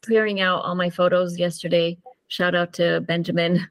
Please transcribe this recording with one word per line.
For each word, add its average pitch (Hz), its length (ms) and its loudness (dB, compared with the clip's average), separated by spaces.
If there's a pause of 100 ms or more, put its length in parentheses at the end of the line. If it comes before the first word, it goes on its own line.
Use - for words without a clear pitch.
clearing 220 380 0
out 185 240 2
all 180 100 -4
my 180 160 0
photos 180 480 0
yesterday. 170 580 -2 (320)
Shout 180 260 0
out 175 200 -2
to 170 260 0
Benjamin 170 720 0